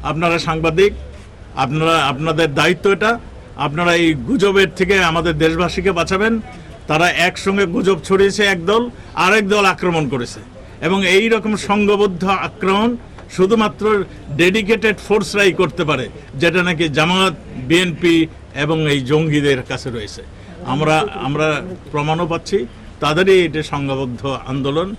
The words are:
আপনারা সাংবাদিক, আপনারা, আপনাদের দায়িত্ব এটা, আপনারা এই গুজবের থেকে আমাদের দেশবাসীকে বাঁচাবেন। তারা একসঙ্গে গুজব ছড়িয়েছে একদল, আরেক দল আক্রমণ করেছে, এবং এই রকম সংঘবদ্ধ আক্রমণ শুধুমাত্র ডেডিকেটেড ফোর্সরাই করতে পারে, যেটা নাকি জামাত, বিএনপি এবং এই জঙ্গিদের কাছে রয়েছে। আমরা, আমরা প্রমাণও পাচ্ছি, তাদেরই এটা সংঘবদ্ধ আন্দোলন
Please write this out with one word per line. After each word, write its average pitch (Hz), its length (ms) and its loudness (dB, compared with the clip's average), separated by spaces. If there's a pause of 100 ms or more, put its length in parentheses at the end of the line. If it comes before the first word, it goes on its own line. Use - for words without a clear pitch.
আপনারা 165 360 0
সাংবাদিক, 160 540 2 (600)
আপনারা, 156 500 0
আপনাদের 156 500 0
দায়িত্ব 175 360 2
এটা, 214 280 0 (380)
আপনারা 160 380 0
এই 165 200 4
গুজবের 190 640 2
থেকে 190 240 2
আমাদের 165 380 0
দেশবাসীকে 165 540 0
বাঁচাবেন। 190 480 0 (460)
তারা 165 240 2
একসঙ্গে 196 560 0
গুজব 180 380 0
ছড়িয়েছে 196 400 2
একদল, 202 460 0 (240)
আরেক 196 340 2
দল 202 160 2
আক্রমণ 175 440 0
করেছে, 120 320 -6 (400)
এবং 190 260 0
এই 190 220 4
রকম 214 280 0
সংঘবদ্ধ 202 680 2
আক্রমণ 190 720 0 (400)
শুধুমাত্র 208 680 2 (320)
ডেডিকেটেড 202 640 2
ফোর্সরাই 202 540 2
করতে 175 320 0
পারে, 131 240 -2 (260)
যেটা 170 280 2
নাকি 170 260 0
জামাত, 175 460 2 (340)
বিএনপি 165 580 2 (280)
এবং 151 360 0
এই 143 100 0
জঙ্গিদের 143 640 2
কাছে 127 280 -8
রয়েছে। 110 320 -10 (440)
আমরা, 151 480 2
আমরা 147 480 -2 (300)
প্রমাণও 156 340 -2
পাচ্ছি, 196 400 -2 (340)
তাদেরই 180 440 4
এটা 151 180 -2
সংঘবদ্ধ 135 840 -4
আন্দোলন 143 520 -2